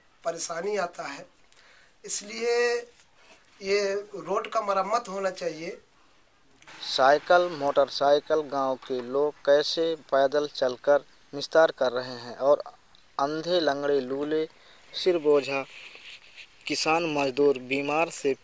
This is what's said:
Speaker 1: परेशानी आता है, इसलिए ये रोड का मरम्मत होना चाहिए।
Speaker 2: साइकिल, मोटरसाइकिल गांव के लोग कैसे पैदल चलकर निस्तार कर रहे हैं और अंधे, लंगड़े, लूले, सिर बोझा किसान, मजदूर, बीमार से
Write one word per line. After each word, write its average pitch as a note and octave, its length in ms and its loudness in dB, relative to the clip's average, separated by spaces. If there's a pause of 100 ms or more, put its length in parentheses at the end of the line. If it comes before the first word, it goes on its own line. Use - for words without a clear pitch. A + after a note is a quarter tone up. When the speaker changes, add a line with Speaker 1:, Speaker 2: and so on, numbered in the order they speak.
(240)
Speaker 1:
परेशानी E3+ 540 -4
आता F3 260 -6
है, C#3+ 220 -12 (800)
इसलिए A#3 760 -2 (840)
ये G3 320 0 (220)
रोड F#3 320 -4
का - 140 -2
मरम्मत G3 480 -2
होना F#3+ 200 -2
चाहिए। E3+ 480 -8 (1120)
Speaker 2:
साइकिल, D3+ 680 4
मोटरसाइकिल C#3+ 920 2
गांव C3+ 260 -2
के B2+ 260 -6
लोग C3+ 320 -2 (120)
कैसे D#3 480 2 (180)
पैदल C#3 360 2
चलकर C3+ 580 0 (280)
निस्तार D#3+ 380 2
कर B2+ 200 0
रहे B2+ 280 -6
हैं A#2+ 180 -14
और C#3 260 4 (540)
अंधे, D#3+ 420 0
लंगड़े, C#3+ 400 0
लूले, D3 480 -4 (460)
सिर F3+ 240 0
बोझा C#3 440 2 (1080)
किसान, D#3+ 460 0
मजदूर, C#3 440 2
बीमार C#3+ 520 -2
से C#3 240 -2 (100)